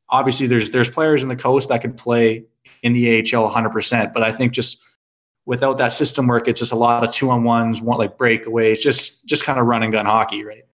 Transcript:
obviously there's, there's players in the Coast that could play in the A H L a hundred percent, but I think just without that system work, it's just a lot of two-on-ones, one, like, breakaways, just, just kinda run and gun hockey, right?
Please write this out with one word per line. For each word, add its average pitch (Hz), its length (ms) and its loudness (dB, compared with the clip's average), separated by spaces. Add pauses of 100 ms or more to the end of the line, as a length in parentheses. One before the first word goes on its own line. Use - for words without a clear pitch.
obviously 131 400 0
there's, 113 220 2
there's 123 200 0
players 156 320 2
in 135 60 -6
the 127 80 -6
Coast 131 320 0
that 117 120 0
could 117 160 -8
play 117 480 0 (380)
in 120 100 0
the 120 160 2
A 117 60 4
H 113 180 0
L 113 140 2
a - 20 0
hundred 110 220 -2
percent, 110 420 -2
but 113 100 0
I 110 100 0
think 120 200 -2
just - 260 -6 (680)
without 131 320 0
that 123 160 0
system 143 320 0
work, 120 200 2
it's 117 140 0
just 120 120 -4
a 120 40 -4
lot 117 260 2
of 117 120 -2
two-on-ones, 117 680 0
one, 117 160 -2
like, 110 220 -4
breakaways, 113 600 0
just, - 440 -2
just 151 200 -2
kinda 131 180 0
run 117 200 2
and 110 100 -2
gun 107 120 0
hockey, 107 400 -2
right? 107 200 -18 (140)